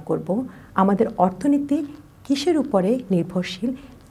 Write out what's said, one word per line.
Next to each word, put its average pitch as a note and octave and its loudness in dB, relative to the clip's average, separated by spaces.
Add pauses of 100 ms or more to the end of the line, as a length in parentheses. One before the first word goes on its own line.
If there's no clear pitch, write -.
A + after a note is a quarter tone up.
করব, D#3+ -2 (520)
আমাদের G3 4 (180)
অর্থনীতি C#4+ 0 (480)
কিসের C#4+ 0
উপরে F#3+ 2 (220)
নির্ভরশীল, F3+ -2 (400)